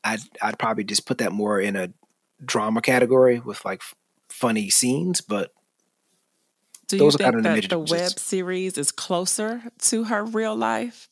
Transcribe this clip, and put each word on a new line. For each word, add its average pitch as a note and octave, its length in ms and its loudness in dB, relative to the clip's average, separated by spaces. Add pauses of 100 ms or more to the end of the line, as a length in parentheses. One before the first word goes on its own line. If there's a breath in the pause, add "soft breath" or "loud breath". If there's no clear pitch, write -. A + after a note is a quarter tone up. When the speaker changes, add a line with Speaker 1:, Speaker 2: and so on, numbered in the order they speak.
Speaker 1:
I'd, A2 160 -2 (220)
I'd G#2+ 180 -4
probably A2+ 240 -2
just G#2 240 -2
put - 120 -2
that G2+ 120 0
more G#2 280 0
in G2+ 180 -2
a F#2 160 -6 (500)
drama A2 380 0
category B2+ 580 6
with, A#2+ 240 -10
like, - 180 -6
f-, - 140 -16 (340)
funny G#2+ 400 -2
scenes, D3 520 0
but G2+ 320 -6 (1400)
Speaker 2:
Do G3 80 0
Speaker 1:
those D3 160 8
Speaker 2:
you C#3+ 140 2
Speaker 1:
are - 40 4
kinda A3+ 60 0
Speaker 2:
think A3 60 0
Speaker 1:
the - 60 2
Speaker 2:
that - 60 4
Speaker 1:
major - 140 0
Speaker 2:
the F3 100 0
Speaker 1:
differences. E3+ 340 -2
Speaker 2:
web - 60 -8
series F#3 580 -4
is C#3+ 140 -2
closer G#3+ 720 -4 (200)
to A3+ 220 2
her G#3+ 200 -2
real A3 300 -2
life? A3+ 560 -2